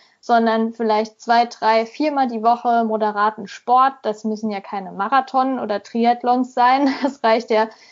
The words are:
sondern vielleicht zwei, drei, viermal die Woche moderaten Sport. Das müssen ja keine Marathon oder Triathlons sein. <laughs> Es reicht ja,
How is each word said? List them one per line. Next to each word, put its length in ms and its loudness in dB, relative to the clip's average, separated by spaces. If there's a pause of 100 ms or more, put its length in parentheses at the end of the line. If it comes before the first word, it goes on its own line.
(220)
sondern 500 2
vielleicht 480 -2
zwei, 240 2
drei, 420 0
viermal 400 -2
die 160 -6
Woche 420 2
moderaten 600 -2
Sport. 460 2 (100)
Das 220 -6
müssen 260 -6
ja 100 -6
keine 300 -12
Marathon 680 -2
oder 220 -4
Triathlons 720 0
sein. 340 4
<laughs> 180 -4
Es 160 -6
reicht 280 0
ja, 180 2 (240)